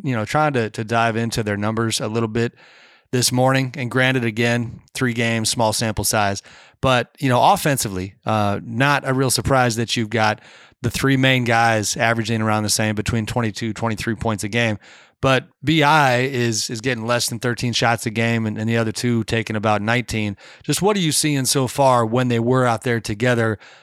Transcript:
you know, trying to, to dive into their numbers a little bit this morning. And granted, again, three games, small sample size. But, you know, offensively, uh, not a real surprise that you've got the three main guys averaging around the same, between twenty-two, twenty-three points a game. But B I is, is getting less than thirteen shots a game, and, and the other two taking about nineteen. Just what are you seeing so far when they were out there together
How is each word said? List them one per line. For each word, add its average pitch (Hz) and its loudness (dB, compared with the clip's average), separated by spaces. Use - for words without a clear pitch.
you 131 -2
know, 107 -2
trying 151 0
to, 113 0
to 113 -8
dive 113 0
into 117 -2
their 104 -2
numbers 110 -2
a 117 -6
little 113 -2
bit 117 -2
this 123 0
morning. 131 2
And 123 -4
granted, 127 2
again, 117 -2
three 123 0
games, 113 -2
small 113 0
sample 107 -2
size. 101 0
But, 123 0
you 135 0
know, 123 4
offensively, 101 -2
uh, 104 0
not 135 0
a 131 0
real 131 0
surprise 123 2
that 117 -4
you've 113 -2
got 107 0
the 117 -2
three 135 0
main 131 2
guys 117 2
averaging 113 0
around 107 0
the 104 -2
same, 107 0
between 107 -2
twenty-two, 113 -4
twenty-three 113 -4
points 107 -4
a 107 -6
game. 113 0
But 131 0
B 151 2
I 143 4
is, 120 -2
is 113 -8
getting 113 -4
less 120 0
than 117 -8
thirteen 120 -2
shots 117 0
a 117 -4
game, 113 0
and, 107 -4
and 110 -2
the 117 2
other 113 0
two 117 0
taking 113 -4
about 104 0
nineteen. 107 -2
Just 147 -4
what 208 2
are 202 -2
you 160 0
seeing 139 0
so 135 0
far 127 4
when 127 0
they 117 2
were 127 2
out 113 0
there 120 0
together 113 0